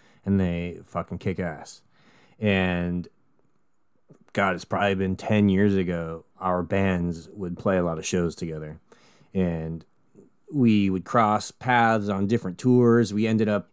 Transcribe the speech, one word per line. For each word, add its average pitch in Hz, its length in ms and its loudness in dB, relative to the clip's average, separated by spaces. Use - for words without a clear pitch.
and 98 160 0
they 87 460 -4
fucking 87 320 -8
kick 90 200 -6
ass. 85 440 -10
And 90 680 0
God, 98 220 0
it's 85 100 -10
probably 98 300 0
been 92 220 -2
ten 104 320 2
years 98 280 4
ago, 85 480 -4
our 92 220 0
bands 87 720 -2
would 90 240 -8
play 98 180 0
a 90 80 2
lot 82 140 -4
of 80 80 -10
shows 87 280 -2
together. 78 460 -10
And 82 500 -2
we 113 380 4
would 95 160 -2
cross 107 460 2
paths 113 580 2
on 98 180 -2
different 98 300 -2
tours. 120 560 4
We 104 140 0
ended 110 240 2
up 101 220 -2